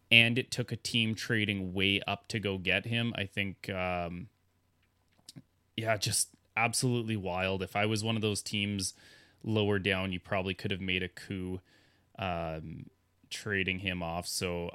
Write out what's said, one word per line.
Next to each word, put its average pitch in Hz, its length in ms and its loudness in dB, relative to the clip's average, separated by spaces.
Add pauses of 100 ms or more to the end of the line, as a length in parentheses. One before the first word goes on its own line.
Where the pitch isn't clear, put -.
(100)
and 117 280 8
it 123 120 -4
took - 200 -4
a 120 60 -4
team 110 380 0
trading 101 580 0
way 98 340 2
up 98 220 -4
to 117 120 -4
go 98 180 -2
get 92 280 0
him. 117 300 -2
I 98 100 -2
think, 98 440 -6
um, 90 580 -4 (1500)
yeah, 110 200 2
just - 340 0 (260)
absolutely 117 600 2
wild. 95 460 0
If 92 140 -4
I 104 100 4
was 107 180 2
one 113 120 2
of 104 60 0
those 107 200 0
teams 101 520 -2 (500)
lower 104 340 2
down, 95 340 0
you 90 80 -4
probably 95 320 -2
could 98 200 -4
have 92 80 -4
made 92 220 0
a 90 60 -2
coup, 92 520 -6 (580)
um, 82 680 -6 (440)
trading 95 480 0
him 92 240 -2
off. 85 240 -4
So 87 480 -4